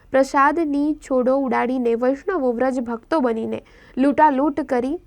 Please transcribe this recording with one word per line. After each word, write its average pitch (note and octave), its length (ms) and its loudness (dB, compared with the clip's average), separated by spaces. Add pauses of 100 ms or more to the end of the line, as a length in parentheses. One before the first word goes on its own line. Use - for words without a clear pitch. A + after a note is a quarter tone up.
(120)
પ્રસાદની C#4+ 840 2
છોડો C4 440 0
ઉડાડીને A#3+ 580 0
વૈષ્ણવો C4 560 -2
વ્રજ B3 280 0
ભક્તો A#3+ 400 -4
બનીને A3+ 460 -4 (320)
લૂંટાલૂંટ C#4+ 640 2
કરી B3+ 460 -4